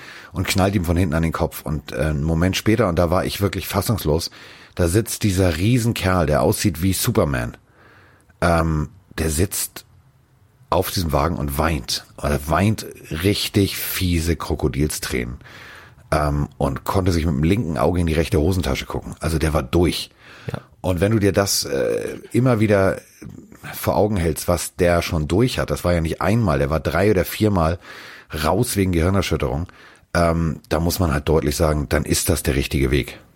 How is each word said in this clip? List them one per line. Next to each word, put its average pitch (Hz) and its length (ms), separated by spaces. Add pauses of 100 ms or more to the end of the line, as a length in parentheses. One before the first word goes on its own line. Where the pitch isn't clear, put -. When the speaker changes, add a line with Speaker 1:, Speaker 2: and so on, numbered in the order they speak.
(340)
Speaker 1:
und 92 120
knallt 98 300
ihm 90 100
von 82 120
hinten 87 180
an 82 80
den 82 80
Kopf. - 320
Und, 73 300
äh, - 20
einen 71 280
Moment 82 340
später, 107 320
und 85 80
da 87 120
war 85 160
ich - 160
wirklich 98 260
fassungslos, 90 600 (460)
da 87 120
sitzt 98 360
dieser 92 340
Riesenkerl, 101 680
der 71 160
aussieht 80 400
wie 95 120
Superman. 71 640 (840)
Ähm, 82 480 (280)
der 80 120
sitzt - 560 (840)
auf 92 220
diesem 85 200
Wagen 73 260
und 69 200
weint. 78 480 (120)
Und 71 120
er 71 200
weint 95 360 (380)
richtig 98 540
fiese 85 580
Krokodilstränen. 67 1000 (760)
Ähm, 73 460
und 69 260
konnte 92 280
sich 82 140
mit 80 100
dem 71 80
linken 85 340
Auge 85 240
in 87 40
die 80 80
rechte 78 260
Hosentasche 78 460
gucken. - 360
Also 80 180
der 78 140
war 78 100
durch. 85 480 (400)
Speaker 2:
Ja. - 80 (220)
Speaker 1:
Und 90 200
wenn 101 120
du 113 60
dir 98 120
das, 98 340
äh, 58 520 (140)
immer 123 280
wieder 101 420 (720)
vor - 240
Augen 104 180
hältst, 82 320
was - 300
der 85 240
schon 78 260
durch 110 320
hat, 69 100
das 71 140
war 87 100
ja 85 60
nicht 80 220
einmal, 98 380
der 71 100
war 76 100
drei 82 320
oder 90 140
viermal 92 520 (680)
raus 98 320
wegen 92 160
Gehirnerschütterung, 82 760 (460)
ähm, 82 560
da 78 100
muss 85 200
man 80 140
halt 71 140
deutlich 73 300
sagen, 76 320
dann - 160
ist - 240
das 80 120
der 71 140
richtige 67 340
Weg. 65 300 (160)